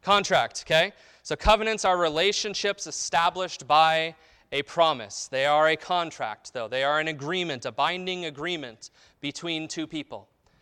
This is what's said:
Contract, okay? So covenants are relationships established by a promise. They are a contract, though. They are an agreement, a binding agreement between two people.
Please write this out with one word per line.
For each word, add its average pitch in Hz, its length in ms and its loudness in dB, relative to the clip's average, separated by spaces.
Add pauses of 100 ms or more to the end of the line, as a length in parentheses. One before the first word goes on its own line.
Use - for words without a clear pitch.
Contract, 185 640 2
okay? 165 280 2 (280)
So - 140 -6
covenants 214 500 2
are 185 120 4
relationships 190 880 0
established 170 800 -2
by 160 480 4 (360)
a 139 120 -2
promise. 143 640 0
They 135 180 0
are 151 240 6
a 160 60 2
contract, 156 800 -6
though. 117 140 -6
They 127 160 -2
are 147 160 2
an 156 80 -2
agreement, 151 580 -4
a 127 60 -6
binding 180 540 -2
agreement 147 680 -8 (280)
between 160 480 -6
two 156 200 -6
people. 139 400 -12 (340)